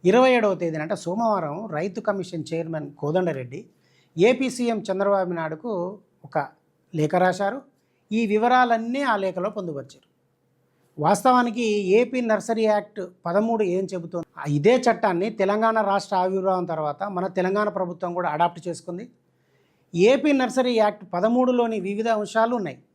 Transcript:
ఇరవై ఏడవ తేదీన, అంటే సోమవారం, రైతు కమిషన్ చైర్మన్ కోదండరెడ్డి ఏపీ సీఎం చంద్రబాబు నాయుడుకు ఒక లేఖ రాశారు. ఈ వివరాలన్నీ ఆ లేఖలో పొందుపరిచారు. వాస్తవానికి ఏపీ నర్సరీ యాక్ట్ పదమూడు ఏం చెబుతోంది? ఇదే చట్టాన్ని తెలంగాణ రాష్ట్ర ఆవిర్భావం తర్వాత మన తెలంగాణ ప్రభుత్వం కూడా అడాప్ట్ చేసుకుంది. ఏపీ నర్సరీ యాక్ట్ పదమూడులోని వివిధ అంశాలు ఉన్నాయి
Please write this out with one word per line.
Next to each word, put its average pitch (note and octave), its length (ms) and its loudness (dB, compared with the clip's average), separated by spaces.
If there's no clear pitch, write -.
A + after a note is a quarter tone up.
ఇరవై B3 280 6
ఏడవ G#3+ 220 4
తేదీన, D#3+ 280 -4
అంటే E3 140 -4
సోమవారం, F#3+ 720 -2
రైతు F3+ 300 -6
కమిషన్ F3+ 440 -4
చైర్మన్ D#3+ 380 -6
కోదండరెడ్డి D3 720 -4
ఏపీ B3 320 4
సీఎం A#3+ 280 -2
చంద్రబాబు F#3+ 540 0
నాయుడుకు F3 680 -6
ఒక D3+ 140 -4
లేఖ D3+ 200 0
రాశారు. F#3+ 480 0
ఈ A3+ 140 0
వివరాలన్నీ A#3 760 2
ఆ A#3+ 140 0
లేఖలో F#3+ 340 -4
పొందుపరిచారు. D#3+ 580 -12
వాస్తవానికి A#3 680 2
ఏపీ B3 200 0
నర్సరీ A3+ 420 0
యాక్ట్ G#3 380 0
పదమూడు G#3+ 360 0
ఏం F#3 220 0
చెబుతోంది? E3 600 -6
ఇదే G3+ 200 6
చట్టాన్ని A3 540 0
తెలంగాణ A3 500 0
రాష్ట్ర G3+ 360 0
ఆవిర్భావం F#3 480 0
తర్వాత D#3 380 -4
మన F#3+ 240 -4
తెలంగాణ F#3+ 420 0
ప్రభుత్వం F3+ 460 -6
కూడా F3 140 -2
అడాప్ట్ E3+ 400 -2
చేసుకుంది. F3 420 -10
ఏపీ B3+ 380 4
నర్సరీ B3+ 400 0
యాక్ట్ G#3+ 400 2
పదమూడులోని A#3 680 2
వివిధ G3+ 280 -4
అంశాలు A3+ 480 0
ఉన్నాయి D#3+ 220 -6